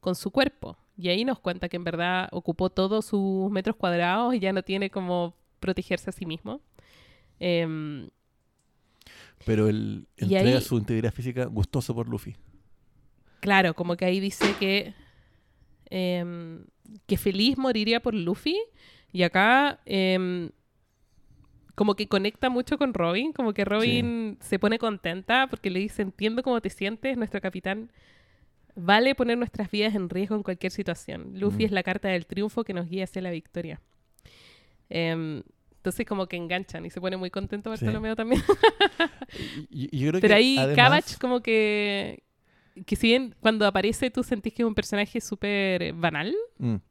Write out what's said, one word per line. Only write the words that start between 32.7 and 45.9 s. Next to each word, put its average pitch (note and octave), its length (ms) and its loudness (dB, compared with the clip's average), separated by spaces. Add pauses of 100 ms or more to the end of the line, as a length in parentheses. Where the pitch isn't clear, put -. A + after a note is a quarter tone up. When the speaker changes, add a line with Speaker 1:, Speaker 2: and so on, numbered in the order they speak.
Speaker 1:
nos F3 140 -4
guía F#3 160 -4
hacia F#3 180 -8
la F3+ 80 -6
victoria". E3 500 -8 (1120)
Em, E3 520 -2 (340)
entonces G3 300 -4
como F#3+ 200 -4
que F3+ 100 -10
enganchan E3+ 500 -6
y E3+ 40 -10
se F3+ 100 -12
pone F#3 160 -4
muy F#3 140 -6
contento G#3 460 -8
Speaker 2:
Sí. A3 80 -4
Speaker 1:
Bartolomeo A3 320 -2
también. A3+ 260 2
<laughs> - 1300 2
Speaker 2:
Y, C3+ 140 -6
y, - 80 -8
y D3 80 -2
yo D3 100 2
creo F3+ 120 2
Speaker 1:
Pero G#3+ 100 8
Speaker 2:
que - 60 10
Speaker 1:
ahí C4 200 6
Speaker 2:
además D3 180 2
Speaker 1:
Cabbage C4 440 6
como B3 220 0
que, G#3 800 0 (640)
que G#3 100 0
si A#3 120 4
bien B3 320 4
cuando A3 260 4
aparece G3+ 440 2
tú B3+ 120 -2
sentís A3 320 -4
que - 80 -2
es A#3 40 2
un A3 80 -2
personaje G#3 460 -2
súper G3 720 -2